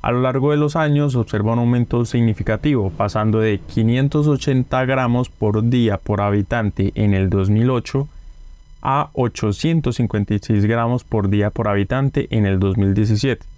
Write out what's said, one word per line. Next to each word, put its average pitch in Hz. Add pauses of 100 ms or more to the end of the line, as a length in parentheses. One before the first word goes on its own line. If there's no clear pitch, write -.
A -
lo 123
largo 131
de 147
los 147
años 147
se 123
observa 110
un 117
aumento 120
significativo, 113
pasando 107
de 110
quinientos 131
ochenta 131
gramos 127
por 107
día 117
por 101
habitante 101
en 101
el 95
dos 98
mil 110
ocho 135 (760)
a 147
ochocientos 151
cincuenta 107
y 104
seis 104
gramos 117
por 101
día 104
por 107
habitante 127 (100)
en 110
el 95
dos 98
mil 98
diecisiete. 107 (120)